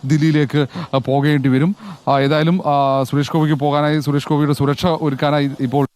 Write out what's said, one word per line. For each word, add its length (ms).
ദില്ലിയിലേക്ക്, 600
ആ, 40
പോകേണ്ടി 500
വരും. 280
ആ, 120
ഏതായാലും, 460
ആ, 360
സുരേഷ് 300
ഗോപിക്ക് 220
പോകാനായി, 460
സുരേഷ് 280
ഗോപിയുടെ 240
സുരക്ഷ 340
ഒരുക്കാനായി 640
ഇപ്പോൾ 360